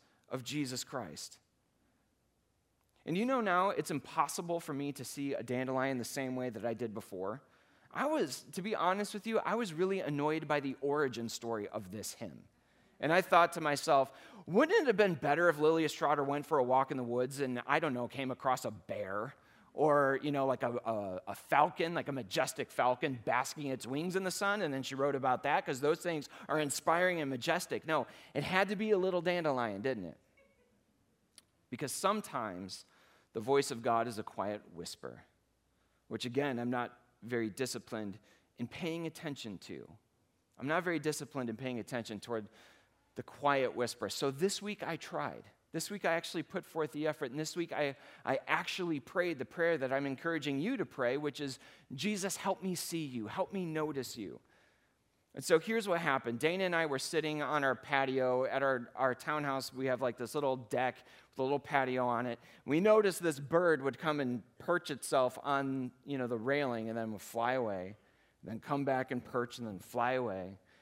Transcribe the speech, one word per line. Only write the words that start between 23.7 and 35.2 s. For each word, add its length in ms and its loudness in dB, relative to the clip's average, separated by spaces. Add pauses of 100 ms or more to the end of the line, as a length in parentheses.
wings 280 -2
in 100 0
the 60 -2
sun?" 300 0
And 120 0
then 100 -2
she 120 -6
wrote 200 2
about 300 0
that 200 2
'cause 160 -4
those 200 2
things 280 -4 (220)
are 100 2
inspiring 640 2
and 80 -2
majestic. 560 -2
No, 200 2 (280)
it 100 0
had 240 4
to 80 -2
be 140 0
a 80 6
little 240 2
dandelion, 580 0
didn't 240 -2
it? 140 -12 (1500)
Because 220 -6
sometimes 920 -2 (480)
the 80 -4
voice 300 4
of 100 -6
God 280 2
is 100 -6
a 60 -6
quiet 360 -4 (140)
whisper, 480 -12 (880)